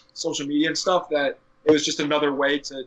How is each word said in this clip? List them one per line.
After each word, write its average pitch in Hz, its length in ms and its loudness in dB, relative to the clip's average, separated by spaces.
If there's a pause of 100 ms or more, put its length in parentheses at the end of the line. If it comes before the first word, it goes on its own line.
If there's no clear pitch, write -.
(120)
social 147 340 -6
media 147 220 2
and 156 100 -2
stuff 180 320 0
that 143 280 -2 (260)
it 156 80 6
was 151 120 4
just 156 140 -4
another 147 340 0
way 143 280 0
to, 135 260 -12